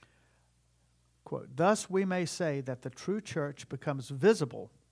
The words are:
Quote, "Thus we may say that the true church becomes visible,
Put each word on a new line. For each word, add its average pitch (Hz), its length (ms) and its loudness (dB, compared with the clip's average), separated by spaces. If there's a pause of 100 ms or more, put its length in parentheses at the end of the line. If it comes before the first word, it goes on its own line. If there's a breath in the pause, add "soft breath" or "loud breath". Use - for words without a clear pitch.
(1200 soft breath)
Quote, 131 320 -8
"Thus 190 340 2
we 190 140 2
may 180 220 0
say 151 340 -2
that 127 220 -6
the 131 80 -6
true 202 300 -4
church 143 480 -6
becomes 135 400 -4
visible, 139 640 2 (220)